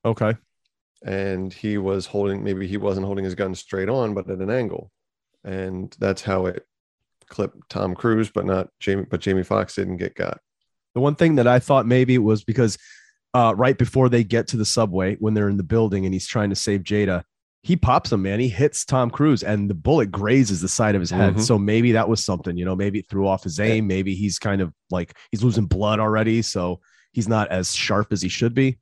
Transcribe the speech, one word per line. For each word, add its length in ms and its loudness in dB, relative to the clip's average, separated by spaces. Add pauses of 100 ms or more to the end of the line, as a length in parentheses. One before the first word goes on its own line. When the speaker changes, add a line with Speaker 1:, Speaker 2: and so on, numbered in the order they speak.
Speaker 1:
Okay. 300 0 (680)
Speaker 2:
And 480 -6
he 260 -4
was 280 -2
holding, 360 -2
maybe 240 -4
he 100 -6
wasn't 300 -2
holding 180 -4
his 120 -6
gun 180 -4
straight 340 -6
on, 260 -2
but 140 -6
at 100 -6
an 120 -6
angle. 400 -4 (540)
And 560 -8
that's 220 -2
how 240 -2
it 180 -8 (640)
clipped 400 -8
Tom 260 -4
Cruise, 360 0
but 140 -4
not 240 -2 (120)
Jamie, 280 -2
but 120 -4
Jamie 220 0
Foxx 340 -2
didn't 200 -4
get 180 -8
got. 260 -6 (540)
Speaker 1:
The 60 -2
one 140 2
thing 220 4
that 100 4
I 120 6
thought 280 2
maybe 280 4
it 40 4
was 260 2
because, 340 2 (560)
uh, 220 4
right 220 4
before 300 4
they 140 4
get 260 0
to 80 -4
the 80 0
subway, 520 0
when 180 0
they're 140 2
in 80 0
the 60 -2
building 420 0
and 100 0
he's 120 -4
trying 240 0
to 60 -4
save 260 -2
Jada, 400 0 (420)
he 120 2
pops 360 2
him, 100 0
man. 180 -2
He 80 0
hits 360 0
Tom 260 0
Cruise 320 2
and 280 -2
the 40 -2
bullet 380 2
grazes 480 2
the 80 -4
side 260 2
of 60 0
his 100 -4
head. 240 2
Speaker 2:
Mm-hmm. 80 0
Speaker 1:
So 160 2
maybe 340 2
that 160 2
was 140 0
something, 340 -4
you 80 -4
know, 120 -2
maybe 220 -2
it 100 -10
threw 180 -2
off 180 0
his 140 -6
Speaker 2:
Yeah. 80 0
Speaker 1:
aim. 200 0
Maybe 280 -2
he's 240 -4
kind 220 -2
of, 120 -2 (180)
like, 260 -6 (140)
he's 120 -2
losing 240 2
blood 320 0
already. 440 2
So 380 -4 (320)
he's 160 -2
not 220 2
as 240 -2
sharp 380 0
as 80 -2
he 80 -4
should 260 -2
be. 280 2